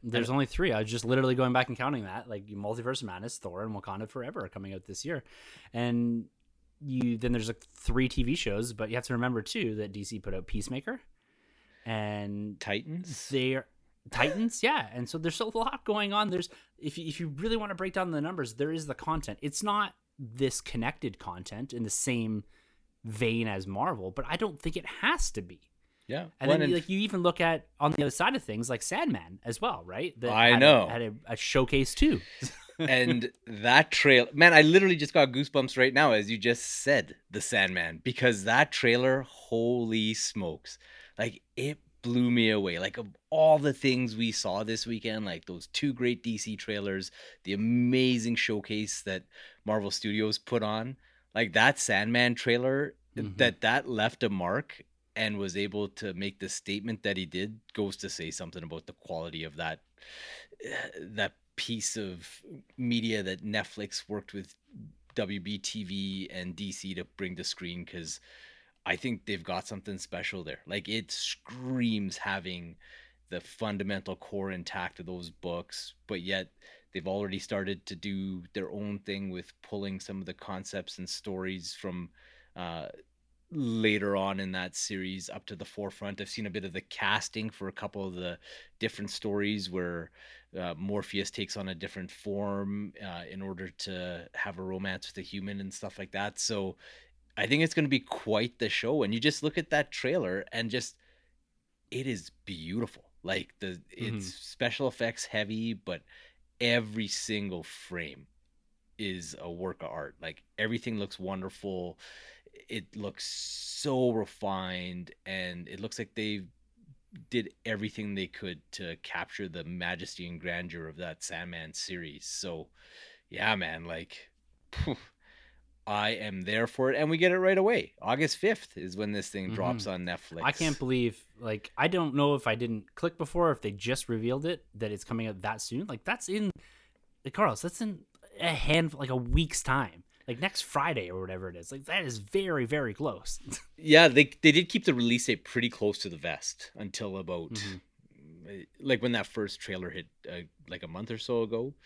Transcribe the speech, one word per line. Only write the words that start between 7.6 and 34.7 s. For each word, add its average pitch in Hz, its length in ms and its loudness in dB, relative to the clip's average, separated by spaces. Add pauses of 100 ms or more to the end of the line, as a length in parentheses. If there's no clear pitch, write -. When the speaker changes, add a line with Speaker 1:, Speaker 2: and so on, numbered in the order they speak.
Speaker 1:
three 127 340 2
T 127 140 2
V 127 120 2
shows, 113 380 -2
but 107 160 -4
you 117 60 -4
have 123 100 -2
to 127 80 -2
remember, 120 300 2
too, 127 320 -2
that 104 160 -4
D 101 120 -8
C 104 160 -8
put - 140 -6
out - 140 -6
Peacemaker 127 520 -4 (840)
and 104 760 -4
Speaker 2:
Titans? 151 680 -6
Speaker 1:
they're 131 380 0 (420)
Titans, 202 540 0
yeah. 247 300 2
And 123 140 -4
so 165 100 -6
there's 165 240 -2
a 220 40 0
lot 220 380 -2
going 208 300 0
on. 208 160 2
There's, 180 200 -2 (300)
if 151 180 -6
you, 165 100 -8
if 151 120 -6
you 170 80 -4
really 190 300 0
wanna 202 180 -4
break 190 180 -4
down 185 160 0
the 151 120 0
numbers, 147 340 -2
there 143 160 0
is 160 160 -4
the 135 80 -4
content. 156 460 -2
It's 143 200 -4
not 208 320 0 (240)
this 123 440 -2
connected 117 580 -4
content 104 540 -10
in 117 100 -4
the 104 60 -2
same 110 560 0 (580)
vein 113 440 0
as 95 200 -2
Marvel, 101 420 -2
but 131 180 -6
I 165 100 0
don't 190 220 -4
think 170 180 -4
it - 80 -6 (160)
has 320 300 2
to - 100 -6
be. 90 180 -14 (480)
Speaker 2:
Yeah. 160 200 -4 (120)
Speaker 1:
And 135 80 0
Speaker 2:
Well, 151 100 8
Speaker 1:
then, 180 40 4
Speaker 2:
and 175 120 4
Speaker 1:
like, 170 140 0
you 190 120 0
even 208 220 0
look 175 200 4
at, 165 260 2 (140)
on 147 100 4
the 147 120 2
other 131 80 2
side 226 260 2
of - 40 -4
things, 117 280 -4
like, 120 120 -2
Sandman 131 640 -2
as 120 160 -4
well, 160 240 -2
right? 110 380 -6
That 120 100 2
Speaker 2:
I 113 200 10
Speaker 1:
had - 40 12
a, 120 40 8
Speaker 2:
know. 139 280 12
Speaker 1:
had 117 140 -2
a, 110 120 -4 (120)
a 117 100 -4
showcase 135 580 4
too. 269 320 6
<laughs> - 540 -12
Speaker 2:
And 127 500 4 (160)
that 120 460 6
trail, 127 420 8
man, 170 200 12
I 156 80 12
literally 180 340 10